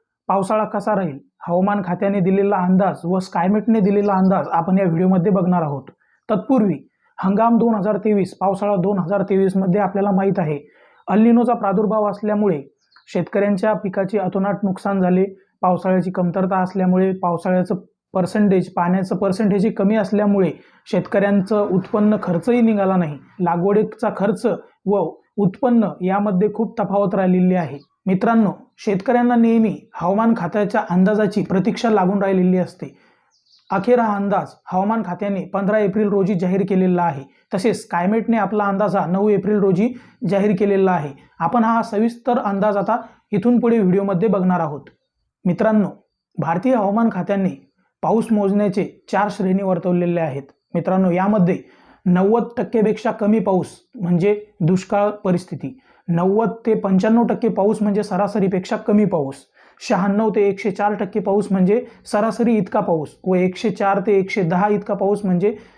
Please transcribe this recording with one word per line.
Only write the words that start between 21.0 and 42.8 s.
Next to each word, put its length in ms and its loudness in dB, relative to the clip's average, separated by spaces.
उत्पन्न 520 2
खर्चही 380 0
निघाला 360 2
नाही. 220 -2
लागवडीचा 760 0
खर्च 300 -2
व 240 0
उत्पन्न 520 0
यामध्ये 540 0
खूप 260 -6
तफावत 340 0
राहिलेली 400 2
आहे. 240 -4
मित्रांनो, 460 2
शेतकऱ्यांना 580 0
नेहमी 400 2
हवामान 420 0
खात्याच्या 540 -2
अंदाजाची 520 2
प्रतीक्षा 480 -2
लागून 320 2
राहिलेली 360 2
असते. 380 -8
अखेर 280 2
हा 180 0
अंदाज 380 -2
हवामान 340 0
खात्याने 380 -6
पंधरा 340 -2
एप्रिल 300 0
रोजी 260 2
जाहीर 340 0
केलेला 340 2
आहे. 220 -2
तसेच 280 0
स्कायमेटने 540 0
आपला 280 0
अंदाज 320 0
हा 100 0
नऊ 220 0
एप्रिल 300 2
रोजी 340 2
जाहीर 300 2
केलेला 340 2
आहे. 200 -4
आपण 260 0
हा 180 2
सविस्तर 560 -2
अंदाज 380 0
आता 200 0